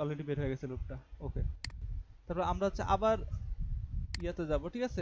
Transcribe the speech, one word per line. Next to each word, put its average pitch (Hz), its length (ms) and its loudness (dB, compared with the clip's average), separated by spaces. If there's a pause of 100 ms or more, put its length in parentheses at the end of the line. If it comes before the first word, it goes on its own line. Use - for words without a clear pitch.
already 147 260 0
বের 143 120 0
হয়ে 139 120 2
গেছে 131 200 -4
লুপটা। 127 240 -4 (300)
ওকে, 120 160 0 (840)
তারপর 175 260 0
আমরা 185 160 2
হচ্ছে 190 140 0 (120)
আবার 220 220 6 (1040)
ইয়াতে 170 280 0
যাব, 147 120 4 (120)
ঠিক 240 140 0
আছে? 185 140 -2